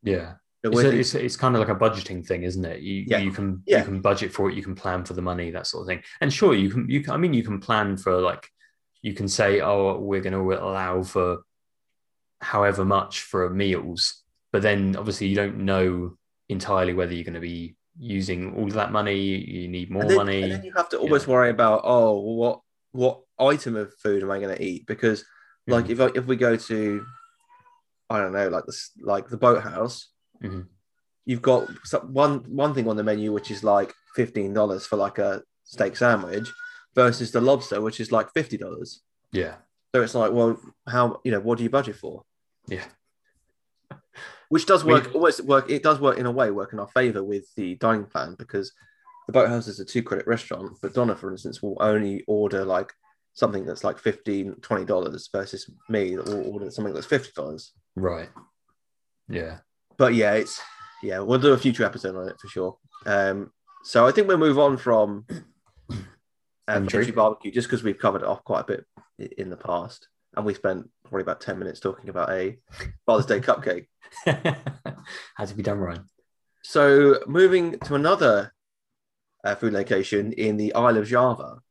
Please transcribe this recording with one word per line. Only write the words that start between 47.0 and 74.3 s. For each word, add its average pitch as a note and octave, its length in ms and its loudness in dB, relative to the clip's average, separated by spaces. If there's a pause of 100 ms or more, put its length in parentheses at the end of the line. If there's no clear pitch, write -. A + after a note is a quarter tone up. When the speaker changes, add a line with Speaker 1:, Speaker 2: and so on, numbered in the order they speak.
Speaker 2:
with G2+ 220 -6 (100)
the F2+ 180 -6
dining A2 320 0
plan, E2 320 -8
because G2 340 -8 (540)
the - 60 -10
Boathouse A#2+ 340 4
is F#2+ 140 -12
a F#2+ 40 -10
two A#2 180 -4
credit - 240 -4
restaurant, G2 540 -4
but - 140 -8
Donna, A#2+ 220 2
for F#2+ 140 -10
instance, - 320 -12
will G2+ 180 -6
only G#2 460 0
order, G2+ 380 0
like, F#2+ 280 -2 (420)
something G2+ 320 -2
that's, - 180 -10
like, - 140 -2
fifteen, G2 640 -4
twenty F#2+ 220 -4
dollars F2+ 480 -4
versus G2 360 -8 (200)
me G2 260 -2
that - 120 -6
will G#2 260 -6
order G2+ 180 -10
something G#2 240 -8
that's - 120 -8
fifty - 280 -2
dollars. D#2 380 -10 (240)
Speaker 1:
Right. F2 320 -4 (1000)
Yeah. E2 300 -8 (400)
Speaker 2:
But B2 160 4
yeah, G#2+ 200 4
it's, - 260 -4 (420)
yeah, F#2+ 160 -6
we'll A#2 220 2
do C#3 120 8
a B2 60 6
future A#2+ 260 0
episode F#2+ 300 -6
on F#2 140 -8
it - 120 -14
for - 60 -20
sure. F#2 320 -6 (260)
Um, G2 480 -2 (300)
so A#2+ 240 6
I C3+ 60 6
think G3+ 160 4
we'll F3+ 100 6
move D3+ 200 4
on C#3+ 180 6
from, G#2+ 480 2 (640)
uh, - 40 -8 (720)
Speaker 1:
Andrew? G#2 320 0
Speaker 2:
Finchley A#2 160 0
Barbecue, G#2+ 340 2
just A#2 180 -2
'cause A2+ 140 -2
we've G2+ 160 -2
covered G2 240 0
it - 60 -2
off G2 160 -4
quite D2+ 160 -2
a B1 40 -10
bit - 220 -6 (340)
i-, - 160 -12
in F#2 140 -8
the E2+ 60 -12
past, F2 500 -6 (300)
and G#2+ 100 -4
we G2+ 80 -2
spent F#2+ 340 -4 (140)
probably F#2+ 200 -6
about F2 180 -6
ten F#2+ 180 -8
minutes F2+ 220 -10
talking - 300 -8
about F2 200 -4
a F#2+ 280 -4 (480)
Father's A2 200 2
Day G2+ 140 2
cupcake. F#2+ 480 -2 (160)
Speaker 1:
<laughs> - 200 -20
Had - 1200 -6